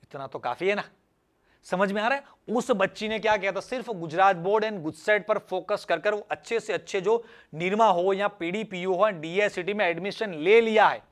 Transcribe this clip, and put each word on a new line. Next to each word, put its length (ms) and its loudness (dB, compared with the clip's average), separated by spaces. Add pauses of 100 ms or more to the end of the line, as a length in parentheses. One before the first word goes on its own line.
इतना 240 -14
तो 120 -10
काफी 280 -2
है 80 2
ना? 80 -2 (800)
समझ 280 0
में 100 -2
आ 60 0
रहा 100 2
है? 60 -8 (260)
उस 220 -2
बच्ची 360 0
ने 120 -4
क्या 180 2
किया 140 -2
था, 80 -4
सिर्फ 300 -8
गुजरात 460 2
बोर्ड 300 0
and 160 -6
गुजसेट 460 -2
पर 100 2
फोकस 480 -6
कर 140 0
कर 140 -2
वो 180 -8
अच्छे 280 -4
से 140 -6
अच्छे 280 -4
जो 240 0 (280)
निरमा 320 2
हो 280 4
या 140 0
पीडीपीयू 680 -4
हो, 160 4
डीआईसीटी 640 -2
में 120 0
एडमिशन 480 -4
ले 280 6
लिया 260 4
है। 240 -2